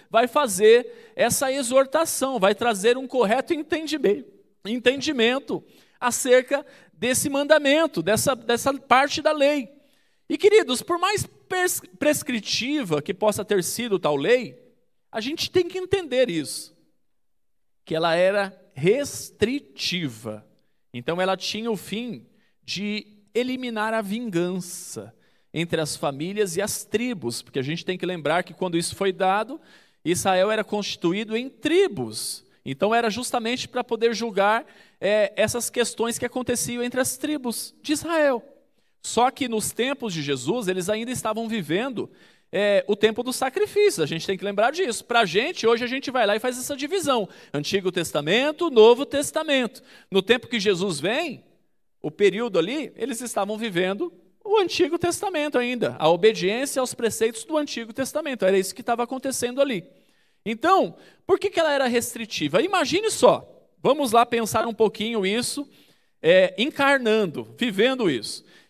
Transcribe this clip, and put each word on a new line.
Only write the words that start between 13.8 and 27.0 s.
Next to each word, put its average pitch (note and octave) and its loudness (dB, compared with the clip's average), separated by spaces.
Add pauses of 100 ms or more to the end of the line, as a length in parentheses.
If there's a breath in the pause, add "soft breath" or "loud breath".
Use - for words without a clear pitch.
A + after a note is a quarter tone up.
tal D3+ 0
lei, F3+ 0 (520)
a A3+ -6
gente C#4+ -6
tem F4 2
que F4 -10
entender D#4+ 0
isso, - -6 (1120)
que E3 -6
ela E3 0
era F#3+ 0 (140)
restritiva. E3 -4 (480)
Então, D#3+ -4
ela F#3+ 0
tinha A3 -6
o G#3 -2
fim G#3 -10 (380)
de G#3 -6 (260)
eliminar A#3+ -2
a A3+ 0
vingança F3+ -4 (400)
entre E3 -2
as D3+ -4
famílias E3+ -4
e G3 -2
as - -6
tribos, G#3+ -6